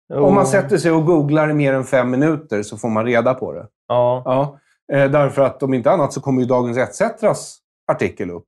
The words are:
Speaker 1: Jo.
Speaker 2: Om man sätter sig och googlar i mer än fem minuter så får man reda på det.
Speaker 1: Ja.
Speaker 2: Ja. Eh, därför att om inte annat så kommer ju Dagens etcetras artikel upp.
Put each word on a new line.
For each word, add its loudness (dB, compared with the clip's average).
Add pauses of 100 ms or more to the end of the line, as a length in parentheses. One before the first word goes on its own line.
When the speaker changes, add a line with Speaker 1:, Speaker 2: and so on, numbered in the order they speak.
(140)
Speaker 1:
Jo. -2
Speaker 2:
Om 6
man 4
sätter 2
sig 0
och 2
googlar 2
i 0
mer 2
än -2
fem 0
minuter 0
så -12
får -6
man 0
reda 2
på -8
det. -14 (220)
Speaker 1:
Ja. 0
Speaker 2:
Ja. -2 (340)
Eh, 2
därför 2
att -2
om -2
inte 0
annat 0
så -8
kommer 0
ju 0
Dagens 0
etcetras -4 (340)
artikel -4
upp. -14